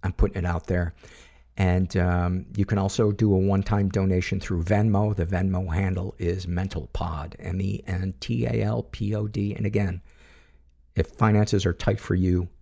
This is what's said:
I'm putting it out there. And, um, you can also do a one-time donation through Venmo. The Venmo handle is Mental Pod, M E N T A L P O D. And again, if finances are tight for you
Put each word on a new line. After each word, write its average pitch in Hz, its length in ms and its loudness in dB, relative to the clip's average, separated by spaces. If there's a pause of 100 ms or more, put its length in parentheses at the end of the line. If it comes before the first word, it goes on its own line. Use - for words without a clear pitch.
I'm 95 100 -2
putting - 260 0
it 85 60 -2
out 85 220 -2
there. 87 280 0 (640)
And, 92 400 2
um, 90 500 2 (100)
you 101 80 2
can 101 140 0
also 104 340 2
do 104 200 4
a 95 60 6
one-time 98 500 2
donation 95 520 0
through 87 240 -2
Venmo. 104 500 2
The 90 120 0
Venmo 92 460 0
handle 92 460 -2
is 87 300 -2
Mental 87 440 -4
Pod, 80 460 -6
M 92 220 -4
E 98 260 -2
N 95 340 -4
T 117 260 -2
A 113 160 0
L 110 200 -2
P 104 320 -4
O 107 140 -2
D. 104 260 -4
And 110 100 -6
again, 101 380 -2 (920)
if 80 120 0
finances 107 560 2
are 85 80 2
tight - 280 -2
for - 140 -2
you 90 340 2 (140)